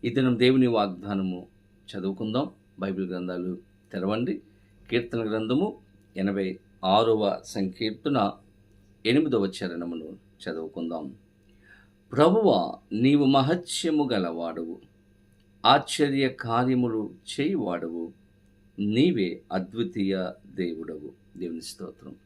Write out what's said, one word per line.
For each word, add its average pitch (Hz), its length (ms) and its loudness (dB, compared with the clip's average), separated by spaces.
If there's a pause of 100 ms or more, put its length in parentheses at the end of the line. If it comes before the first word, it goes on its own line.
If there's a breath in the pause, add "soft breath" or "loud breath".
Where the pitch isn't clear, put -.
ఈ 120 120 -2
దినం 127 240 2
దేవుని 127 380 6
వాగ్దానము 95 640 -2 (460)
చదువుకుందాం. 107 600 -4 (320)
బైబిల్ 95 320 -4
గ్రంథాలు 90 420 -6 (380)
తెరవండి. 107 440 -2 (540 soft breath)
కీర్తన 117 400 -2
గ్రంథము 117 400 0 (460)
ఎనభై 98 340 -2 (460)
ఆరవ 113 260 4 (240)
సంకీర్తన 107 720 -4 (880)
ఎనిమిదవ 123 400 2 (100)
చరణమును 85 520 -8 (360)
చదువుకుందాం. 82 600 -8 (1040 soft breath)
ప్రభువా, 160 480 6 (440)
నీవు 143 220 6
మహత్యము 151 880 2
గలవాడవు, 85 640 -4 (880)
ఆశ్చర్య 139 600 4 (200)
కార్యములు 120 560 2 (300)
చేయువాడవు, 87 720 -2 (720)
నీవే 107 500 2 (300)
అద్వితీయ 98 580 -2 (460)
దేవుడవు. 80 500 -8 (260)
దేవుని 82 320 -8
స్తోత్రం. - 460 -16 (100)